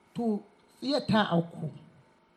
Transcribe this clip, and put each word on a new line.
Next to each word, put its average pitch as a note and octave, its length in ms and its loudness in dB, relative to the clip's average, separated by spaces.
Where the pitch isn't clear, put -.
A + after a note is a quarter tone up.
To, A3 280 -2
tsiyar C4+ 260 -2
ta G#3 240 4
auku. E3 400 -2